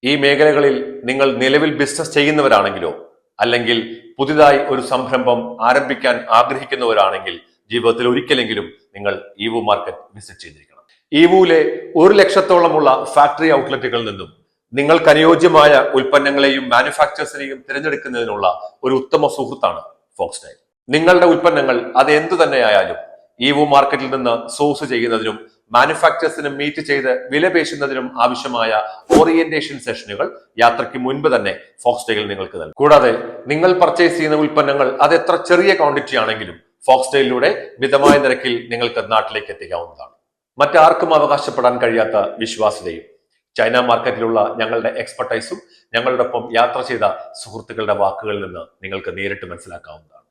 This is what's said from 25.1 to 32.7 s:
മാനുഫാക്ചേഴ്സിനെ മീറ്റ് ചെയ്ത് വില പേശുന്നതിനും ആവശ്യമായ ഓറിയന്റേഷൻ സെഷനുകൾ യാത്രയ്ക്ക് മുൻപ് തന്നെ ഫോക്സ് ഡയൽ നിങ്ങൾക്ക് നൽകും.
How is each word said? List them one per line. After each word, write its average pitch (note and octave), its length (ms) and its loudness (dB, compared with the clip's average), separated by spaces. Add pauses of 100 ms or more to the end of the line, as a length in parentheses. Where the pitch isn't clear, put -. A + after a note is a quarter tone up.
മാനുഫാക്ചേഴ്സിനെ D#3 840 0
മീറ്റ് D3 300 -6
ചെയ്ത് C3+ 220 0 (220)
വില D#3 220 2
പേശുന്നതിനും C3+ 680 -4
ആവശ്യമായ B2 460 -4 (440)
ഓറിയന്റേഷൻ D#3 640 2 (100)
സെഷനുകൾ G#2 400 -8 (360)
യാത്രയ്ക്ക് A#2+ 440 0
മുൻപ് C#3 280 -2
തന്നെ G2+ 200 -2 (300)
ഫോക്സ് - 240 -2
ഡയൽ G#2+ 220 -2
നിങ്ങൾക്ക് F#2+ 300 -10
നൽകും. D#2 200 -14